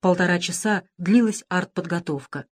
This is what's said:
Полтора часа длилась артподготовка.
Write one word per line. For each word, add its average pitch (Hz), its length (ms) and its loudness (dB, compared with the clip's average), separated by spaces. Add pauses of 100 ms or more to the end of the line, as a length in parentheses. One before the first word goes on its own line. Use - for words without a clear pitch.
Полтора 180 400 2
часа 190 420 -2 (160)
длилась 214 500 2
артподготовка. 170 960 -6 (140)